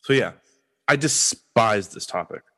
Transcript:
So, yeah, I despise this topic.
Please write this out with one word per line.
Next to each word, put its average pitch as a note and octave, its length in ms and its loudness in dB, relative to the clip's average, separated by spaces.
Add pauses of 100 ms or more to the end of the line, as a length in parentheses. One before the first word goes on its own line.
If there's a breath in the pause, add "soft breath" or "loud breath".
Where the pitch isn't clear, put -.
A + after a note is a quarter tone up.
So, C3+ 100 2
yeah, G#2 180 2 (560)
I D3 80 4
despise A2+ 920 0
this - 160 -14
topic. - 380 -10 (140)